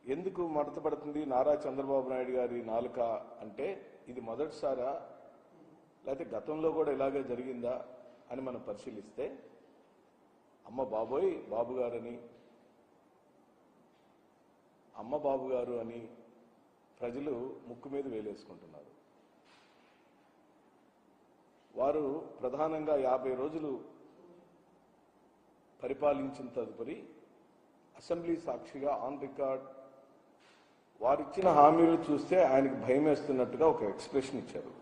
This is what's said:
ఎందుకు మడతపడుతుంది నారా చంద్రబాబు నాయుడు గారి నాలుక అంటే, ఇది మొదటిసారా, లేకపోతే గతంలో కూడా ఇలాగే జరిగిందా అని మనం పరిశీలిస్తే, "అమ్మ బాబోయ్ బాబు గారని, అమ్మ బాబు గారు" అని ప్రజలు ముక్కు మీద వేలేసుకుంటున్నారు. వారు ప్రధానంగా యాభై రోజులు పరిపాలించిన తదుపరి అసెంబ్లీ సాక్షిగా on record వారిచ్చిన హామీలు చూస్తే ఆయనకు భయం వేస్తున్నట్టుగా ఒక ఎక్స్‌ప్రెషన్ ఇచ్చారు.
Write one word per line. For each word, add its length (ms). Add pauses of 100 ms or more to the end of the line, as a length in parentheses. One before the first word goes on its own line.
ఎందుకు 400
మడతపడుతుంది 760
నారా 300 (120)
చంద్రబాబు 420
నాయుడు 200
గారి 360
నాలుక 340 (420)
అంటే, 440 (220)
ఇది 120
మొదటిసారా, 800 (1040)
లేకపోతే 300
గతంలో 340
కూడా 220
ఇలాగే 300
జరిగిందా 580 (520)
అని 80
మనం 280
పరిశీలిస్తే, 640 (1300)
"అమ్మ 160
బాబోయ్ 680
బాబు 220
గారని, 460 (2750)
అమ్మ 180
బాబు 320
గారు" 240
అని 360 (920)
ప్రజలు 500 (180)
ముక్కు 200
మీద 180
వేలేసుకుంటున్నారు. 880 (3000)
వారు 400 (200)
ప్రధానంగా 540
యాభై 380
రోజులు 440 (2000)
పరిపాలించిన 640 (100)
తదుపరి 460 (960)
అసెంబ్లీ 380
సాక్షిగా 720
on 100
record 400 (1400)
వారిచ్చిన 460
హామీలు 500 (120)
చూస్తే 340
ఆయనకు 300
భయం 300
వేస్తున్నట్టుగా 600
ఒక 160
ఎక్స్‌ప్రెషన్ 560
ఇచ్చారు. 320 (120)